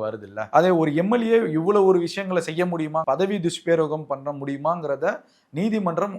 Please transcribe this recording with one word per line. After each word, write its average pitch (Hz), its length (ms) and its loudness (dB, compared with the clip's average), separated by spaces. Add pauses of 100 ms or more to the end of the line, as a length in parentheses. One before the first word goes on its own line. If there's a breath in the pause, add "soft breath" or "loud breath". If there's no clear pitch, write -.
வருது 107 240 -8
இல்ல. 104 220 -8
அதே 170 180 6
ஒரு 160 260 2
எம் 185 200 0
எல் 233 160 0
ஏ 226 80 6 (120)
இவ்வளவு 190 340 4
ஒரு 190 140 6
விஷயங்களை 180 440 -2
செய்ய 165 220 -2
முடியுமா, 160 380 -2
பதவி 190 360 0
துஷ்பிரயோகம் 160 680 0
பண்ண 139 240 -6
முடியுமாங்கிறத 143 840 -4 (380 soft breath)
நீதிமன்றம் 196 640 -2